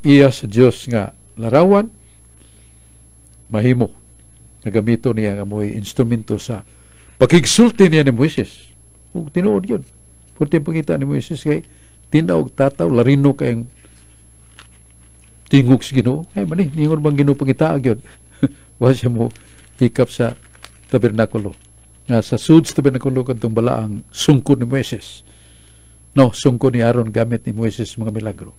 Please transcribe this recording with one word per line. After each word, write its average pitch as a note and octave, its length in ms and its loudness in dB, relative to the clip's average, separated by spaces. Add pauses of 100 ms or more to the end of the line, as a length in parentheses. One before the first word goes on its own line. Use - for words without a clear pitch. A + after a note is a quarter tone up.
iya C#3+ 240 6
sa - 160 -6
Diyos A#2 400 2
nga A2 320 -4 (240)
larawan, F3+ 480 2 (1600)
mahimo. A#2 440 0 (760)
Nagamito A2 500 0
niya G#2 240 -4
nga G2+ 80 -8
mo'y G#2 300 -6
instrumento A2+ 580 -4
sa G2+ 240 -10 (560)
pakigsulti F3+ 720 4
niya D#3 160 2
ni C3 80 2
Moises. A#2+ 560 -4 (460)
Kung D#3+ 180 -10
tinuod F#3+ 320 -2
yun. G3 180 -6 (540)
Pwede D#3 240 -2
pangita D#3+ 380 -4
ni C#3 100 -4
Moises C#3+ 320 -6
kay D3+ 240 -2 (480)
tinaog D#3+ 400 0
tataw, C#3 380 -2
larino C#3 420 2
kayang B2 320 -4 (1800)
Tingog B2+ 400 4
si - 80 -10
Ginoo. C3+ 400 -2
Ay, G3+ 80 -4
mani, F3 320 -2
ningon D3+ 280 0
bang D3 200 2
Ginoo C#3+ 160 2
pangita, D3 400 0
gyud? B2 240 -2 (380)
<laughs> - 420 -6
Wa B2+ 80 6
siya B2+ 220 0
mo A2+ 180 -2 (480)
hikap - 320 0
sa A#2 240 -4 (560)
tabernakulo. A2 640 -2 (520)
Nga A#2 160 0
sa - 160 -4
sud D#3+ 280 4
sa - 120 -12
tabernakulo, C3 440 -2
kadtong A#2+ 320 -6
balaang A2+ 560 -2
sungkod C#3 480 2
ni A#2+ 80 -4
Moises. A#2+ 560 -8 (960)
No, C3 160 4
sungkod B2 420 0
ni A#2+ 80 0
Aaron A#2 300 0
gamit A#2 340 -4
ni A#2 80 -6
Moises A2+ 400 -6
mga A2 200 -8
milagro. G#2 440 -12